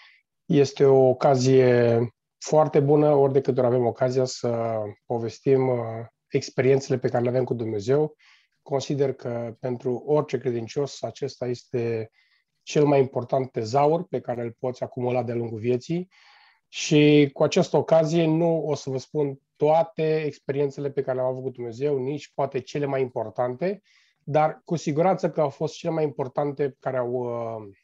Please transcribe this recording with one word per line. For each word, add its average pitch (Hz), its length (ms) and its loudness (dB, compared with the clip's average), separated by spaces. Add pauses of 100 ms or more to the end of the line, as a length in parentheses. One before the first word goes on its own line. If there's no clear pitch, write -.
(440)
Este 143 400 2
o 135 240 6
ocazie 123 880 4 (400)
foarte 151 420 2
bună, 151 340 4
ori 139 180 4
de 135 80 2
câte 127 200 0
ori 123 80 2
avem 123 180 2
ocazia 127 380 0
să 117 540 -4 (260)
povestim, 131 640 0
a, 113 400 -6 (200)
experiențele 135 680 0
pe 131 100 -2
care 120 140 0
le 120 60 0
avem 127 160 0
cu 127 100 -4
Dumnezeu. 117 600 -2 (460)
Consider 139 500 -2
că 117 480 -8
pentru 123 460 -6
orice 147 320 0
credincios 120 640 -6
acesta - 440 -8
este 117 640 -6 (520)
cel 151 220 0
mai 143 160 4
important 127 500 -2
tezaur 143 540 0
pe 127 160 -6
care 120 220 -8
îl 117 160 -10
poți 127 240 -8
acumula 123 400 -4
de-a 117 120 -6
lungul 113 240 -6
vieții. 123 500 -4 (600)
Și 147 640 4
cu - 100 -2
această 160 340 2
ocazie 160 500 2
nu 160 400 0
o 151 80 -2
să 135 160 -8
vă 131 80 -4
spun 143 400 -6 (180)
toate 156 680 2
experiențele 143 640 -4
pe 139 120 -2
care 131 140 -4
le-am 127 120 -2
avut 131 140 -6
cu 131 80 -6
Dumnezeu, 123 480 -4
nici 139 360 -8
poate 143 260 -4
cele 143 260 -6
mai 139 140 -2
importante, 127 840 -4 (460)
dar 151 360 0
cu 170 120 -4
siguranță 170 540 0
că 160 100 -2
au 147 80 2
fost 151 260 -6
cele 165 180 -6
mai 160 120 -2
importante 143 760 -4
care 131 160 -6
au, 123 140 -2
uh, 117 580 -6 (160)